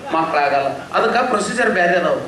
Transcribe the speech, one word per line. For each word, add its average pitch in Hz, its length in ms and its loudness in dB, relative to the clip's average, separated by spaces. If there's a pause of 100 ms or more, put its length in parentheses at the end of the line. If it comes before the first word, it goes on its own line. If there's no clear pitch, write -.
(120)
ಮಕ್ಕಳಾಗಲ್ಲ." 147 540 0
ಅದಕ್ಕ 208 500 -2
ಪ್ರೊಸೀಜರ್ 226 540 0
ಬ್ಯಾರೆ 180 260 2
ಅದಾವು. 156 320 0